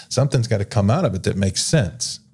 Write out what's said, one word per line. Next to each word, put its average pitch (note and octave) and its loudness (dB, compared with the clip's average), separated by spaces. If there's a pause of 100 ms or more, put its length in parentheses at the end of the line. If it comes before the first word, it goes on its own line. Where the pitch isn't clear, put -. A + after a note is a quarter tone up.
something's B2 0
gotta G2+ 0
come G2+ 2
out E3 2
of B2+ 0
it F2 -6
that G#2+ 0
makes F#2+ 0
sense. - -2 (140)